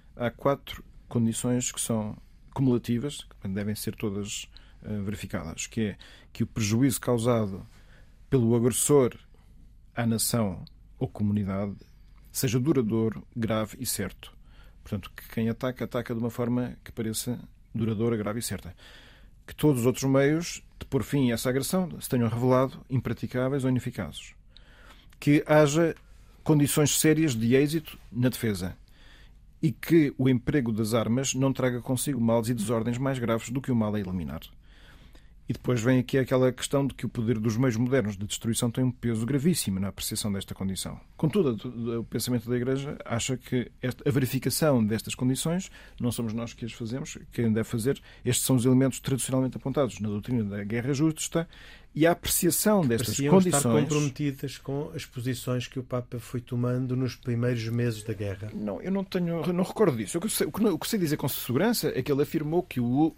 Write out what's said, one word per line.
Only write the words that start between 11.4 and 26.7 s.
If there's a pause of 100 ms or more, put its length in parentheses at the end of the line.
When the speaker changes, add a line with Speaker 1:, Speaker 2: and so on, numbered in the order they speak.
Speaker 1:
seja
duradouro, (100)
grave
e
certo. (500)
Portanto,
que
quem
ataca,
ataca
de
uma
forma
que
pareça (340)
duradoura,
grave
e
certa. (720)
Que
todos
os
outros
meios (160)
de
pôr
fim
a
essa
agressão (100)
se
tenham
revelado
impraticáveis
ou
ineficazes. (840)
Que
haja (480)
condições